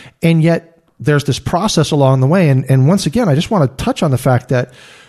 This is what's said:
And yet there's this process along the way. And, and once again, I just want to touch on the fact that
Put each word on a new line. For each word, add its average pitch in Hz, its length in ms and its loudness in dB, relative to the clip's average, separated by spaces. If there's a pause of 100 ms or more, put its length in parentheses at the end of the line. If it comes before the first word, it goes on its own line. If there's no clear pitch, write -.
(220)
And 165 220 2
yet - 340 -2 (220)
there's 147 240 0
this - 160 -4
process 175 520 -2
along 135 280 2
the 131 80 0
way. 170 220 2
And, 131 200 0
and 131 200 2
once 202 160 0
again, 208 240 -2
I 139 60 2
just 165 140 -4
want 190 140 0 (140)
to - 80 -8
touch 247 180 -4
on 147 80 0
the 123 60 -2
fact 123 320 -2
that 127 240 -4 (360)